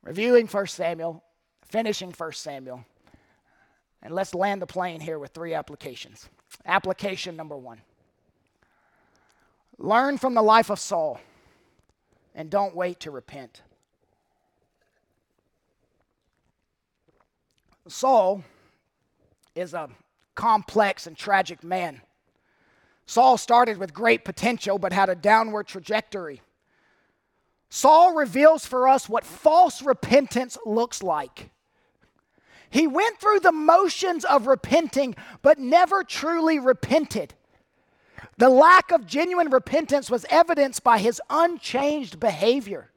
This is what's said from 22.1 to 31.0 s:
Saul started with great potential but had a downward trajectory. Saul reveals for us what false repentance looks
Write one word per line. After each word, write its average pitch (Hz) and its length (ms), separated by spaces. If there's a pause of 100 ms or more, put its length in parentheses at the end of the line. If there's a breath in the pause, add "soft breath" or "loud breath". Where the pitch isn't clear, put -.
Saul 247 320
started 233 400
with 175 160
great 226 300
potential 202 540
but 180 140
had 196 160
a 185 60
downward 214 520
trajectory. 185 760 (1300)
Saul 330 440
reveals 294 520
for 254 200
us 262 220
what 226 160
false 320 560
repentance 254 880
looks 226 360